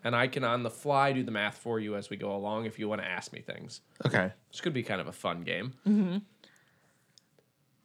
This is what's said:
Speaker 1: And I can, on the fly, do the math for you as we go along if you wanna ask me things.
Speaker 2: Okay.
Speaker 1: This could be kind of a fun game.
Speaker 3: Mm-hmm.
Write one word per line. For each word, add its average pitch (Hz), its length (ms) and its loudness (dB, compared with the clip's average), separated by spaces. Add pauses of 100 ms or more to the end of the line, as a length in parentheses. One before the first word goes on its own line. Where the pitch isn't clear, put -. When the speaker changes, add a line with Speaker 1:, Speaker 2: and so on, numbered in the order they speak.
Speaker 1:
And 120 140 2
I 127 120 6
can, 131 160 -2
on 120 180 4
the 117 80 0
fly, 139 420 4
do 131 100 2
the 113 80 -2
math 104 280 0
for 117 200 -2
you 107 160 -2
as 101 140 -6
we 104 80 -6
go 101 180 -2
along 104 300 -2
if 107 140 -6
you 107 100 -2
wanna 104 140 -2
ask 92 320 -6
me - 80 -10
things. - 400 -12 (240)
Speaker 2:
Okay. 98 260 2 (180)
Speaker 1:
This - 120 -12
could 175 100 -2
be 127 100 -2
kind 101 160 -2
of 85 100 -4
a 95 40 -10
fun 85 300 -4
game. 87 320 -4 (120)
Speaker 3:
Mm-hmm. 202 300 4 (1700)